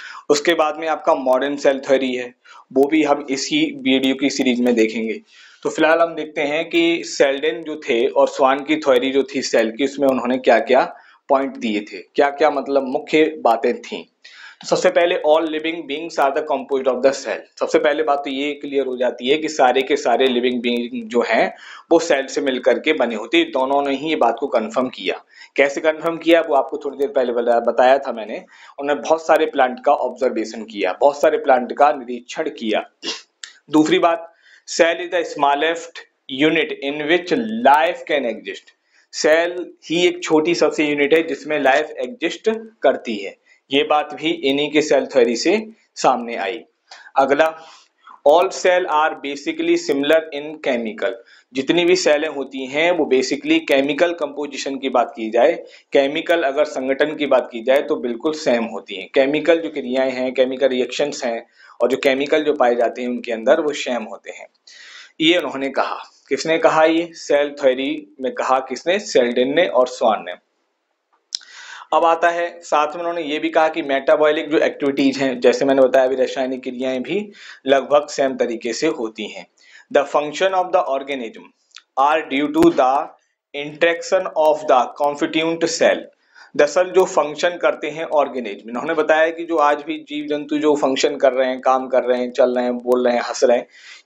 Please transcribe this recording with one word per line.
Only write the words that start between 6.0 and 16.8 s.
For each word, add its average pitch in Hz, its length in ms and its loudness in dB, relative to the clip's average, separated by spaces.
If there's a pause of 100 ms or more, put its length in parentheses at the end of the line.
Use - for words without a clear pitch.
देखते 156 260 -8
हैं 151 280 -4
कि 170 360 0
सेल्डन 156 580 0
जो 151 120 -8 (140)
थे 123 180 2
और 135 200 2
स्वान 139 360 2
की 151 120 0
थ्योरी 135 360 2
जो 135 120 2
थी 131 180 -6
सेल 117 300 0
की, 139 140 -2
उसमें 139 220 -2
उन्होंने 123 300 0
क्या-क्या 123 580 2 (340)
पॉइंट 135 280 0
दिए 107 240 -2
थे, 104 160 -14
क्या-क्या 143 540 0
मतलब 139 320 -2
मुख्य 156 580 0
बातें 117 400 2
थीं। 87 220 -12 (580)
तो - 60 -16
सबसे 180 220 2
पहले 175 260 2
all 156 260 2
living 160 400 -4
beings 156 380 -8
are 139 120 2
the 151 120 -2
composed 131 440 -4